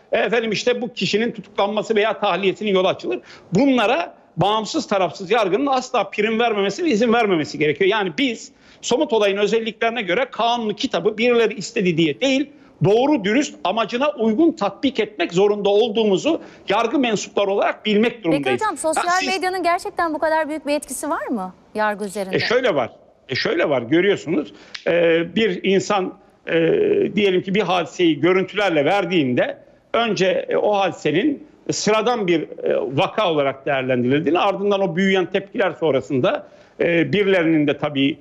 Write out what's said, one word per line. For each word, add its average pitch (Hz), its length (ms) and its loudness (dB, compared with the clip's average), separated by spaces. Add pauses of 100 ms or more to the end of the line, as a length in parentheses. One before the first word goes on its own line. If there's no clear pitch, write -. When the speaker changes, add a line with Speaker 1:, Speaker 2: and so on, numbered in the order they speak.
(120)
Speaker 1:
e, 220 60 0
efendim 226 340 0
işte 240 300 -2
bu 233 100 -8
kişinin 214 400 -2
tutuklanması 208 640 -2
veya 202 240 0
tahliyesinin 196 540 0
yolu 185 140 4
açılır. 311 320 -4 (320)
Bunlara 254 600 2 (220)
bağımsız 214 500 0
tarafsız 185 440 -2
yargının 220 360 2
asla 247 440 -2
prim 220 300 -2
vermemesi 208 440 0
ve 330 40 0
izin 226 240 2
vermemesi 190 460 0
gerekiyor. 151 320 2
Yani 202 280 0
biz 247 340 -4 (280)
somut 269 320 0
olayın 202 240 2
özelliklerine 226 680 -2
göre 196 280 0
kanunu, 233 460 -2
kitabı 214 420 -2
birileri 233 360 2
istedi 180 420 -2
diye 151 240 0
değil, 269 300 0 (340)
doğru 240 400 2
dürüst 226 300 0 (100)
amacına 226 460 -2
uygun 240 420 2
tatbik 202 480 -2
etmek 208 320 -4
zorunda 202 360 2
olduğumuzu 214 720 2 (280)
yargı 226 300 0
mensupları 214 520 0
olarak - 360 -2
bilmek 220 380 0
durumundayız. 285 360 0
Speaker 2:
Peki 427 40 -2
hocam, 392 120 -2
sosyal 320 360 -2
Speaker 1:
Ha, 370 80 2
siz 392 80 -4
Speaker 2:
medyanın 370 340 -2
gerçekten 339 520 -2
bu 311 40 -6
kadar 311 300 0
büyük 302 180 -8
bir 285 60 -2
etkisi 294 380 -6
var 466 160 -4
mı 190 280 -6 (200)
yargı 214 300 -2
üzerinde? 190 320 -6
Speaker 1:
E, - 20 0
şöyle 233 360 0
var. 120 160 -2 (380)
E, 131 60 -6
şöyle 180 340 -2
var. 131 140 0
Görüyorsunuz, 156 680 0 (340)
e, 170 360 2 (140)
bir 202 260 0
insan, 190 560 0 (280)
e, - 60 -4 (640)
diyelim 190 260 2
ki 190 120 -6
bir 208 80 2
hadiseyi 170 580 0
görüntülerle 185 640 2
verdiğinde 175 760 0 (340)
önce, 196 560 0
e, - 80 -2
o 208 200 2
hadisenin 196 680 -2 (240)
sıradan 214 560 0
bir, 170 160 2
e, - 540 -4
vaka 190 360 0
olarak 139 340 -2
değerlendirildiğini, 135 720 0
ardından 196 420 0
o 175 160 -2
büyüyen 190 300 2
tepkiler 190 540 -2
sonrasında, 151 640 0 (340)
e, 165 320 2
birilerinin 170 540 2
de 143 120 0
tabii, 139 420 -2